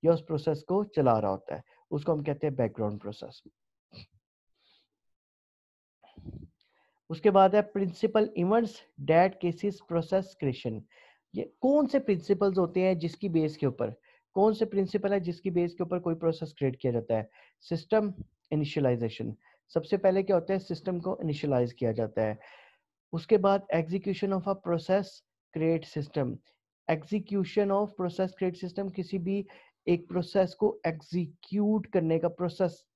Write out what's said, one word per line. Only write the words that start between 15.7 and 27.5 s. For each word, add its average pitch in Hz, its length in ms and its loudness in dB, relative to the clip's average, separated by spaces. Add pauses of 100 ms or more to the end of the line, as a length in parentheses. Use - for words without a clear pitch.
के - 80 -6
ऊपर 175 160 -2
कोई 170 160 -2
प्रोसेस 160 440 -2
क्रिएट 131 220 0
किया 123 120 0
जाता 117 240 0
है? 110 120 -4 (320)
सिस्टम 208 520 -2 (400)
इनिशियलाइजेशन, 123 840 0 (340)
सबसे - 280 -2
पहले 190 260 2
क्या 190 140 2
होता 170 160 -2
है, 190 60 0
सिस्टम 180 420 -6
को 180 220 -4
इनिशियलाइज 143 500 0
किया 117 200 -2
जाता 110 300 -2
है। 107 160 -2 (720)
उसके 170 240 2
बाद 196 380 2
execution 185 540 -2
of 190 140 0
a 196 120 -2 (140)
process 185 380 0 (500)
create 160 300 0 (120)
system। 139 380 -4 (540)
Execution 196 840 -2